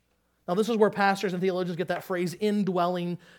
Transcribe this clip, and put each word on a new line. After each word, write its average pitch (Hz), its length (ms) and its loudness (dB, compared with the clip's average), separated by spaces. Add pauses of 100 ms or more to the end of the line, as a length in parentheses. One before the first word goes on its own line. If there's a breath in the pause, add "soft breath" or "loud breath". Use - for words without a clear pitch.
(480)
Now, 180 80 0
this 208 120 2
is 233 100 0
where 208 120 6
pastors 196 440 0
and 175 80 -4
theologians 180 340 -2
get 175 140 -4
that 175 160 -4
phrase, 180 340 -2
indwelling 180 800 0 (200 soft breath)